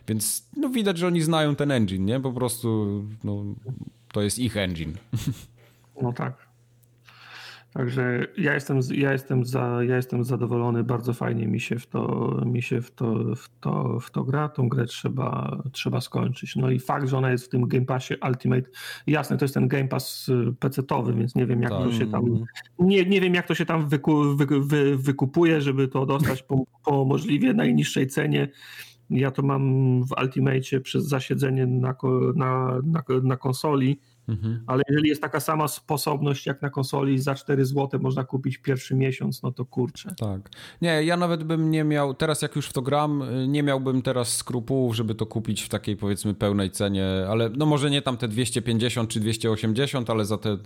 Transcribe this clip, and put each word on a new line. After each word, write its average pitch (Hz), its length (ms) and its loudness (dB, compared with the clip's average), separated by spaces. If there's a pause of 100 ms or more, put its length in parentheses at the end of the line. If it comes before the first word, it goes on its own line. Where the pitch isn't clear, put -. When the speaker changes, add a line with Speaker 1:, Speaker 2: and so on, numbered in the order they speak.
Speaker 1:
więc, - 500 -4
no, 285 120 0
widać, 202 280 0
że 175 100 0
oni 175 140 2
znają 156 340 2
ten 143 160 0
engine, 95 340 2
nie? 117 140 0
Po 135 120 -2
prostu, 117 540 -2 (380)
no, 104 200 -4 (680)
to 104 100 -2
jest 104 180 0
ich 117 180 -2
engine. 82 360 -2 (200)
<laughs> - 880 -10
Speaker 2:
No 123 120 -2
tak. - 340 -8 (1300)
Także 123 540 -2 (100)
ja 151 160 2
jestem 139 280 0
z-, 127 100 -4
ja 139 200 2
jestem 131 340 0
za-, 123 380 0
ja 127 120 2
jestem 123 280 -2
zadowolony, 120 600 0
bardzo 120 300 -2
fajnie 120 340 -2
mi 117 120 0
się 117 200 -4
w - 80 -14
to, 120 400 -2 (180)
mi 120 160 0
się 123 200 -2
w - 100 -12
to, 117 440 -2
w - 140 -12 (100)
to, - 400 -2
w - 120 -10
to 139 120 -2
gra. 147 260 -2
Tą 127 200 0
grę 127 160 0
trzeba, - 720 -4 (140)
trzeba 127 300 -4
skończyć. - 540 -4
No 131 160 2
i 127 80 2
fakt, 143 300 -2
że 131 80 0
ona 131 140 2
jest 123 140 0
w - 40 -20
tym 123 180 2
Game 127 180 0
Passie 127 280 -2 (140)
Ultimate, 127 420 0 (380)
jasne, 147 300 2
to 143 80 0
jest 139 80 -2
ten 135 140 2
Game 135 200 0
Pass, 131 420 -6
y, 123 300 2
pecetowy, 131 540 -2
więc 120 220 0
nie 127 100 2
wiem, 120 160 2
jak 123 100 0
Speaker 1:
Tak. - 120 0
Speaker 2:
to 120 80 0
się 110 200 0
tam, 120 140 0
Speaker 3:
Mhm. 117 200 0 (340)
Speaker 2:
nie, 185 260 6
nie 190 160 4
wiem, 180 120 4
jak 202 140 0
to 160 80 2
się 170 100 0
tam 160 240 2
wyku-, 147 460 4
wy-, 143 260 4
wy-, 143 360 4
wykupuje, 143 640 4
żeby 135 260 2
to 135 180 0
dostać 135 380 0
po, 135 200 0 (220)
po 139 200 4
możliwie 143 480 2
najniższej 151 540 2
cenie. 143 400 0 (600)
Ja 135 220 2
to 139 100 -2
mam 139 200 2 (420)
w 131 180 -4
Ultimacie 131 600 0
przez - 240 -2
zasiedzenie 131 600 0
na 127 260 0
ko-, 127 420 2
na, 131 480 0
na, 160 200 0 (200)
na 131 140 2
konsoli. 135 600 0 (280)
Speaker 1:
Mhm. 110 400 -4
Speaker 2:
Ale 127 220 2
jeżeli 151 200 4
jest 147 120 0
taka 156 180 -2
sama 156 280 0
sposobność 143 800 -2
jak 139 160 -4
na 143 80 -2
konsoli, 139 500 0
za 135 160 0
cztery 135 300 0
złote 139 340 0
można 131 240 -2
kupić 131 340 -4
pierwszy 131 380 -2
miesiąc, 135 480 -2
no 127 80 -2
to 123 140 -8
kurczę. - 520 -6
Speaker 1:
Tak. 101 320 -6 (320)
Nie, 160 220 2
ja 170 140 2
nawet 170 260 0
bym 160 280 2
nie 156 120 2
miał, 147 300 2
teraz - 280 0
jak 147 140 -2
już 143 120 -2
w - 60 -12
to 139 80 -2
gram, 143 400 0
y, 127 260 -2
nie 143 160 2
miałbym 131 380 2
teraz 123 360 0
skrupułów, 123 580 0
żeby 110 200 0
to 110 100 -4
kupić 107 360 -4
w - 80 -10
takiej, 104 280 -2
powiedzmy, 101 360 -2
pełnej 101 380 2
cenie, 101 340 0 (240)
ale 113 200 2
no 135 160 0
może 147 240 2
nie 143 120 2
tam 131 160 -2
te 120 100 -4
dwieście 117 340 -2
pięćdziesiąt 113 480 0
czy 117 100 -4
dwieście 110 320 0
osiemdziesiąt, 117 580 0
ale 110 160 0
za 104 120 -2
te, 104 280 -2